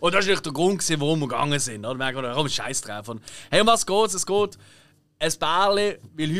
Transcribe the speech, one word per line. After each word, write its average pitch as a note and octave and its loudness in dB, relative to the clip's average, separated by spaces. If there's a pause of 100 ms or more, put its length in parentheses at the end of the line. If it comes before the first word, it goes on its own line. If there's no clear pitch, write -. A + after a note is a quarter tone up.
Und F3 2
das G3 2
war - 6
natürlich F#3+ 2
der D#3 -8
Grund, F3+ 2
gewesen, D#3 0
warum D#3 2
wir C#3 -2
gegangen C#3 0
sind. A2 -6
Oder? B2+ -6
Wir C3+ -2
haben B2+ -2
gedacht, B2+ -6
komm, D3 0
scheiß A#2+ -6
drauf. G#2 -12
Und, A2+ -12 (280)
hey, F3 4
um G#3+ 4
was A3+ 4
geht's? G3 2
Es F#3 -4
geht, G3+ 0 (600)
ein D#3+ -2
Pärchen G3 2 (160)
will D#3 -2